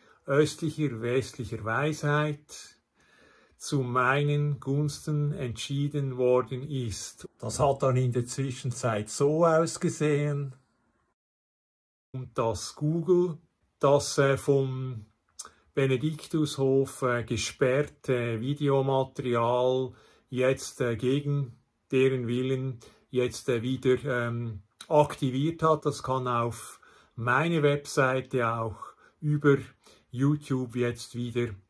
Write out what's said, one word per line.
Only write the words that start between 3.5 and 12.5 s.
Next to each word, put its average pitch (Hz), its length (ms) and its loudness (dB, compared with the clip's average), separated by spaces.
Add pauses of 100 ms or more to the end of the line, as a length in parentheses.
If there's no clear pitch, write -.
zu - 240 -2
meinen 139 800 0
Gunsten 147 720 -2
entschieden 139 880 -4
worden 127 440 2
ist. 131 680 -8 (120)
Das 110 180 -6
hat 139 240 2
dann 131 140 4
in 127 160 2
der 120 140 -2
Zwischenzeit 123 840 -4
so 151 340 2
ausgesehen, 147 1080 0 (1600)
und 127 260 -8
dass 113 380 -2